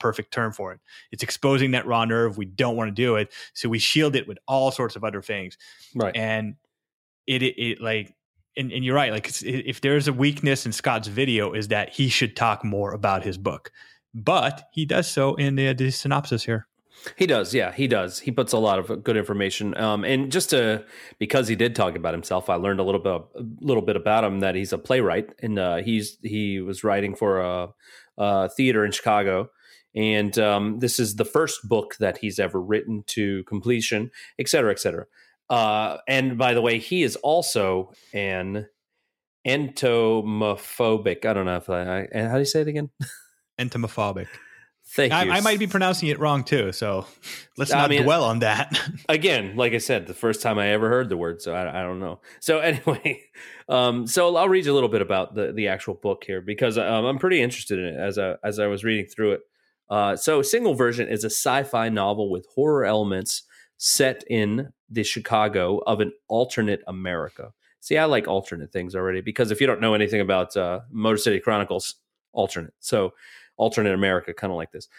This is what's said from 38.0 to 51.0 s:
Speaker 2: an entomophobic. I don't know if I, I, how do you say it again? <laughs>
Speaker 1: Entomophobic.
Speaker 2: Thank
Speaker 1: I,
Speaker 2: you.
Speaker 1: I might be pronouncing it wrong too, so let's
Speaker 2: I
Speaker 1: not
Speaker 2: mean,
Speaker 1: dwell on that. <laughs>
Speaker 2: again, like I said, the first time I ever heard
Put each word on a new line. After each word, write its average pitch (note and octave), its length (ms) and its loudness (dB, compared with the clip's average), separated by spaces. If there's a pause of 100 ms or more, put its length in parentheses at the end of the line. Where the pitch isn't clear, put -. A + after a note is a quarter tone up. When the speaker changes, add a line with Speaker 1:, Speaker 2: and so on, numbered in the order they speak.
Speaker 2:
an G2 520 -4 (800)
entomophobic. A2 1800 0
I A2 80 2
don't F#2+ 140 0
know F2+ 100 0
if F2 120 -8
I, F#2 460 -4
I, A2 80 -2
how A2+ 120 -2
do C3+ 40 2
you C#3 60 2
say D#3 160 0
it D3+ 80 -2
again? D3 220 -4 (100)
<laughs> - 580 -14
Speaker 1:
Entomophobic. A2 680 -4 (600)
Speaker 2:
Thank C#3 260 2
Speaker 1:
I, F3 120 4
Speaker 2:
you. F#3 60 0
Speaker 1:
I F#3 100 2
might G#3+ 180 2
be G#3+ 80 0
pronouncing F#3 420 0
it D3 100 -2
wrong C#3+ 260 0
too, G#2+ 280 0
so G2 340 -4 (500)
let's C#3 160 -2
Speaker 2:
I C#3 60 4
Speaker 1:
not C#3+ 120 4
Speaker 2:
mean, C#3+ 120 4
Speaker 1:
dwell D3+ 220 4
on A2+ 160 2
that. A2+ 380 0 (160)
<laughs> - 140 -6
Speaker 2:
again, C#3+ 480 2
like A#2+ 160 2
I A#2 60 2
said, G#2+ 280 -2
the F2+ 80 -10
first A2 280 0
time G#2+ 160 2
I G2+ 120 2
ever G#2+ 180 4
heard B2 200 2